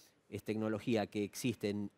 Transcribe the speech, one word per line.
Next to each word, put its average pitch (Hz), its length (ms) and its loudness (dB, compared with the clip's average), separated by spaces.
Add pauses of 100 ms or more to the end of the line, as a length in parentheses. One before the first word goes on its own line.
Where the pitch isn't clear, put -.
(300)
es 101 140 -8
tecnología 110 640 0
que 104 180 -2
existe 107 440 -2
en, 101 280 -2